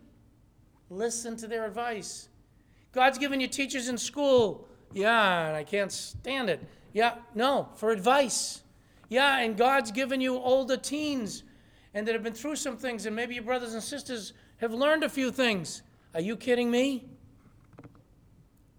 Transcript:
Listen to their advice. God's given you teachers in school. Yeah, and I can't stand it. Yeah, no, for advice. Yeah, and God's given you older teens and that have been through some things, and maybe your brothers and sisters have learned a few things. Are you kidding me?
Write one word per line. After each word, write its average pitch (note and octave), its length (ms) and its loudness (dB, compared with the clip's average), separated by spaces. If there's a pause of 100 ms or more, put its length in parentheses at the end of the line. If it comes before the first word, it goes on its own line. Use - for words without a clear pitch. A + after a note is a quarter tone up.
(920)
Listen A3+ 460 -6
to A3+ 100 -12
their A3+ 180 -4
advice. A3 640 -8 (640)
God's B3+ 260 6
given C4+ 220 0
you B3+ 60 0
teachers C4 420 -4
in A#3+ 100 -2
school. B3+ 680 2 (240)
Yeah, G3 560 4
and D#3 80 -2
I D3+ 80 -6
can't G3 280 -2
stand B3+ 580 -4
it. D3 100 0 (320)
Yeah, A3+ 260 2 (160)
no, A#3 420 2
for G#3+ 140 0
advice. A#3 720 2 (460)
Yeah, C4+ 300 4
and A3+ 180 0
God's A#3+ 360 4
given C4 280 0
you C4 160 0
older B3+ 400 2
teens C#4+ 680 -4 (500)
and G#3+ 120 -4
that A3+ 80 0
have G#3+ 80 -4
been A3+ 100 -6
through D4 240 -6
some B3+ 200 -6
things, A3+ 300 -6
and G#3+ 80 -4
maybe A#3 200 -4
your A#3+ 100 -8
brothers A#3+ 300 -2
and A3 80 -6
sisters A#3+ 500 -8 (260)
have A#3 140 -2
learned D4 320 2
a C4 40 2
few C4 220 0
things. G#3+ 520 -2 (320)
Are E3 60 -2
you G#3+ 160 -2
kidding A#3+ 340 2
me? B3+ 380 0 (1700)